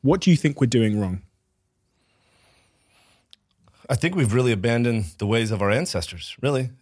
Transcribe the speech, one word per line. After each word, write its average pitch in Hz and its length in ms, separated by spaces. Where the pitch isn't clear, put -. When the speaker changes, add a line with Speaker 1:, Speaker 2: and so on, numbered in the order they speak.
Speaker 1:
what 170 200
do 185 100
you 160 60
think 143 240
we're 131 60
doing 110 340
wrong? 92 220
Speaker 2:
I 135 60
think 175 200
we've 120 180
really 123 200
abandoned 117 640
the 101 100
ways 113 240
of 101 100
our 101 80
ancestors, 101 720
really. 131 280